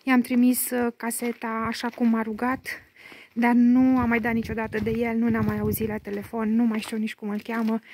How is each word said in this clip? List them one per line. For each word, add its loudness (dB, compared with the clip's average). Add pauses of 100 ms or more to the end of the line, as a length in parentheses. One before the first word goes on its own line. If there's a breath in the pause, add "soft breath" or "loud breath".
I-am 4
trimis, 2
uh, -2
caseta -6
așa -4
cum 0
m-a 2
rugat, -6 (500 loud breath)
dar 2
nu 6
am 2
mai 2
dat -2
niciodată -4
de -2
el, -2
nu 2
ne-am 0
mai 0
auzit -2
la -6
telefon, -4
nu 4
mai 0
știu -8
nici -4
cum -10
îl -4
cheamă. -2 (160 loud breath)